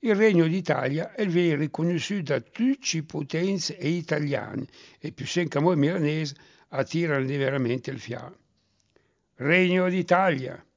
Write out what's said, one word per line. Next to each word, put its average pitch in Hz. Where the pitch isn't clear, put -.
il 220
Regno 196
d'Italia 156
è 208
riconosciuto 165
da 131
tutte 254
le 160
potenze 160
e 143
italiane, 151
e 151
più -
sempre 170
noi 175
milanesi 156
attirano 143
veramente 131
il 113
fiato. 120
Regno 180
d'Italia! 175